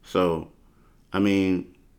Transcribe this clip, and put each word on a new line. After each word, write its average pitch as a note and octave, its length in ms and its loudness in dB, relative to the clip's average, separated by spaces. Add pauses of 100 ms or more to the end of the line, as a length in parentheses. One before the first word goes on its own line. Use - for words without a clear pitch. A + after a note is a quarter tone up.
So, F2 480 -2 (600)
I G2 80 -2
mean, G2 560 0 (240)